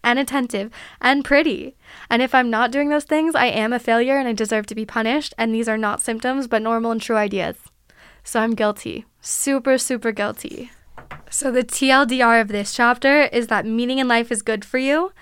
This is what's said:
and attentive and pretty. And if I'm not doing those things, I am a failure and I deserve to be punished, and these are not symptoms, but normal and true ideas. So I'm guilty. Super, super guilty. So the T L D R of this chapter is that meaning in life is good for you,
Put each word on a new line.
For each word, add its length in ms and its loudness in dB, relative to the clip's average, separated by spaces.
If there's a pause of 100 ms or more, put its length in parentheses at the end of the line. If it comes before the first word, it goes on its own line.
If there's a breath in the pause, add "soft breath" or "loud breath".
and 160 2
attentive 500 -4 (300 loud breath)
and 240 2
pretty. 500 2 (340 loud breath)
And 140 2
if 100 -2
I'm 160 4
not 220 0
doing 200 0
those 120 2
things, 320 0
I 120 4
am 260 0
a 80 -2
failure 360 2
and 120 0
I 40 0
deserve 340 -2
to 100 -10
be 100 -6
punished, 500 -2
and 160 0
these 160 -2
are 80 0
not 240 -2
symptoms, 460 -2
but 160 0
normal 300 0
and 100 -4
true 140 -2
ideas. 400 -2 (640 soft breath)
So 160 -6
I'm 160 0
guilty. 500 -4 (160)
Super, 580 0
super 340 -4
guilty. 580 -8 (580)
So 220 -4
the 140 2
T 260 0
L 160 6
D 160 0
R 160 6
of 80 2
this 260 -6
chapter 500 4
is 260 0
that 180 0
meaning 320 -2
in 80 0
life 240 0
is 120 -4
good 220 -4
for 140 -2
you, 420 0